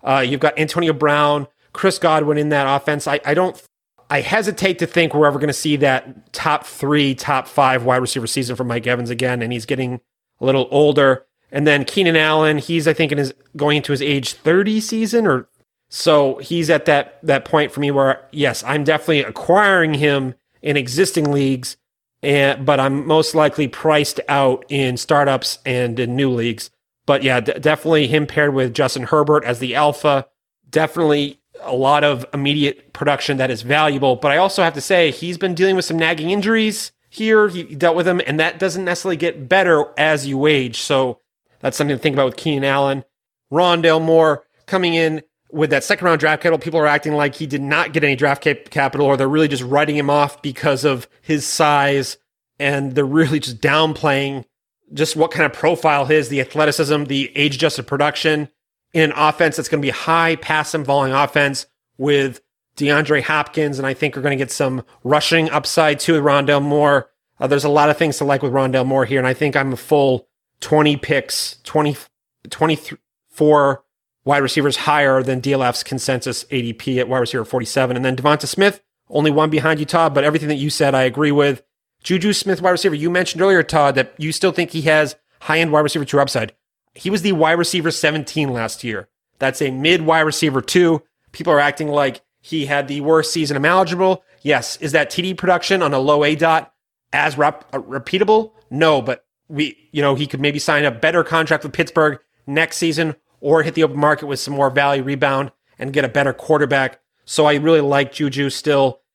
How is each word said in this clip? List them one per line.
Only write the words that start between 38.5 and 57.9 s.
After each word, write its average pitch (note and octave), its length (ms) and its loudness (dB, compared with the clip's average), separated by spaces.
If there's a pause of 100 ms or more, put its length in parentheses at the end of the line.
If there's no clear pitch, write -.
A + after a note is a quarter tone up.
doesn't F#3 260 -4
necessarily F3 320 -4
get D3+ 320 -6
better F3+ 380 4 (100)
as D3+ 300 0
you C#3 200 -2
age. C3 340 0
So C3 400 -2 (400)
that's C3 160 -4
something C#3+ 200 -2
to B2 60 -10
think D3+ 120 0
about C3+ 120 2
with B2 100 -4
Keenan C#3+ 280 -2
Allen. C#3 400 0 (480)
Rondale E3 500 2
Moore D#3+ 420 2 (220)
coming F3+ 280 0
in D#3+ 280 0 (300)
with D3+ 180 0
that C#3 140 0
second G3+ 200 -4
round E3 140 2
draft D3+ 240 0
capital. D#3+ 160 2
People D#3+ 220 -2
are D3+ 60 2
acting D3 260 0
like D3 240 0
he D#3+ 100 -8
did C#3 160 -6
not D3 300 -2
get D3+ 100 0
any C#3 140 0
draft C#3 260 0
cap-, - 280 -2
capital, C#3 360 0
or C#3 100 2
they're C3+ 120 0
really D3+ 180 2
just C#3 160 -4
writing D3 340 0
him C#3+ 140 0
off D3 320 0
because C#3 420 -2
of C3+ 220 0 (160)
his D3+ 240 -4
size. C#3+ 720 0 (400)
And C#3 380 -2
they're C#3+ 80 2
really D3+ 340 2
just A#2+ 220 -10
downplaying C#3+ 840 0 (480)
just D3 220 -2
what D#3+ 160 0
kind D#3+ 160 0
of C#3 60 -2
profile D3+ 540 0
his, D3+ 220 2
the C#3 120 -2
athleticism, D3 640 0
the C3+ 320 -4
age-adjusted C#3+ 500 -2
production D3 600 -2 (440)